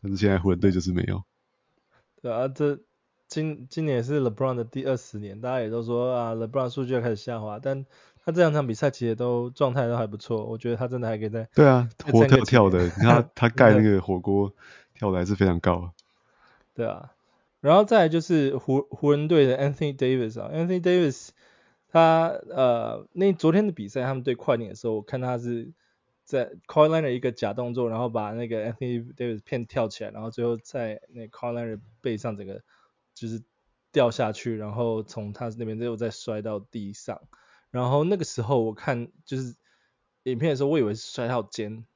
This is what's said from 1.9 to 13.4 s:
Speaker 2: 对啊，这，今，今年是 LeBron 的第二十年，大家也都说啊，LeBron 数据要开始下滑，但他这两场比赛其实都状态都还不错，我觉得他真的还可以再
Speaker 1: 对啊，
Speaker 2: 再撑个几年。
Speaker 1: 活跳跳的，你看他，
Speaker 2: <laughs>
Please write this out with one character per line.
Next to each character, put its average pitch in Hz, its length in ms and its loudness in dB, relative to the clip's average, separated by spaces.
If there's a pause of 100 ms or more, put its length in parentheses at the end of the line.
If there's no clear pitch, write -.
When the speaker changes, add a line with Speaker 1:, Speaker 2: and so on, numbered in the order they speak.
Speaker 2:
对 123 100 -8
啊， 123 180 -4
这， 143 300 -2 (480)
今， 156 420 -8
今 160 160 -6
年 127 180 0
是 143 160 -2
LeBron 127 360 -2
的 120 100 -6
第 131 200 -10
二 131 120 -2
十 - 220 -12
年， 101 200 -12
大 123 120 -6
家 127 100 -2
也 110 80 -4
都 117 140 -4
说 120 300 -2
啊， 117 220 -4
LeBron 120 340 -4
数 135 140 -6
据 123 100 -4
要 123 80 0
开 120 80 -2
始 110 60 -2
下 113 240 -10
滑， 107 200 -10
但 135 260 -6 (400)
他 175 60 -4
这 175 100 2
两 160 100 6
场 147 160 0
比 113 60 -2
赛 139 180 0
其 120 160 -4
实 113 80 0
都 123 340 -2
状 127 240 0
态 127 140 0
都 120 80 -2
还 117 100 -2
不 104 120 -10
错， 110 280 -6
我 113 120 -8
觉 120 120 -6
得 117 60 0
他 123 120 -4
真 123 120 -6
的 120 80 -4
还 110 100 -4
可 107 80 -6
以 107 40 -4
再 113 260 -8
Speaker 1:
对 151 100 8
啊， 123 320 6
Speaker 2:
再 - 140 -6
撑 117 100 10
个 139 60 8
几 131 80 10
年。 131 60 8
Speaker 1:
活 - 40 0
跳 110 240 8
跳 - 0 -
的， 90 140 4
你 87 60 2
看 95 160 0
他， 120 280 6
Speaker 2:
<laughs> 120 140 2